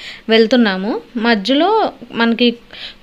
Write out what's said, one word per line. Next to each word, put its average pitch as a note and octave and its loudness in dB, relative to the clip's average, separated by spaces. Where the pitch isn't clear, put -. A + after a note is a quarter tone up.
వెళ్తున్నాము. A3 2
మధ్యలో C4 0
మనకి A#3 0